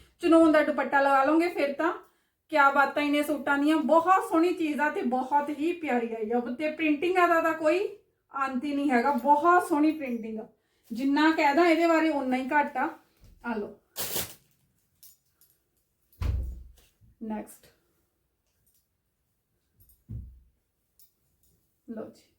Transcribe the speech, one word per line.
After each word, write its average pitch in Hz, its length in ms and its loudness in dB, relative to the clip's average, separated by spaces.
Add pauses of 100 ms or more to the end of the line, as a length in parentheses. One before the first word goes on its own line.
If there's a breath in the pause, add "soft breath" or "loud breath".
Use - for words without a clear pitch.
(200 loud breath)
ਚਨੂਨ 330 320 6
ਦਾ 302 120 6
ਦੁਪੱਟਾ 285 380 0
ਲਗਾ 277 220 4
ਲਓਗੇ, 320 260 2
ਫਿਰ 285 240 -2
ਤਾਂ 330 200 -2 (580 soft breath)
ਕਿਆ 285 200 6
ਬਾਤਾਂ 277 320 0
ਇਹਨੇ 294 200 0
ਸੂਟਾਂ 285 340 -2
ਦੀਆਂ, 294 200 2
ਬਹੁਤ 320 520 4
ਸੋਹਣੀ 349 240 2
ਚੀਜ਼ 302 280 -4
ਆ 294 80 0
ਤੇ 302 200 -6
ਬਹੁਤ 269 400 -2
ਹੀ 302 240 -4
ਪਿਆਰੀ 247 420 -4
ਆਈ 220 160 -6
ਆ। 240 60 0
ਉੱਤੇ 254 340 -4
ਪ੍ਰਿੰਟਿੰਗ 320 460 -2
ਆ 349 100 4
ਦਾ 330 140 2
ਤਾਂ 330 120 0
ਕੋਈ 320 340 0 (460)
ਅੰਤ 269 300 -6
ਹੀ 294 120 -4
ਨਹੀਂ 285 160 -2
ਹੈਗਾ, 247 220 2
ਬਹੁਤ 302 540 2
ਸੋਹਣੀ 311 240 2
ਪ੍ਰਿੰਟਿੰਗ 233 480 -8
ਆ। 220 80 -14 (440)
ਜਿੰਨਾ 277 400 0
ਕਹਿ 311 240 2
ਦਾਂ 339 100 4
ਇਹਦੇ 339 220 2
ਬਾਰੇ, 320 220 2
ਓਨਾ 262 280 -2
ਹੀ 254 120 -6
ਘੱਟ 294 280 0
ਆ। 330 120 -2 (560)
ਆ 233 80 -8
ਲਓ, 208 260 -12 (3500)
ਨੈਕਸਟ। 214 440 -12 (4000)
ਲਓ 220 220 -14
ਜੀ, - 120 -20 (180)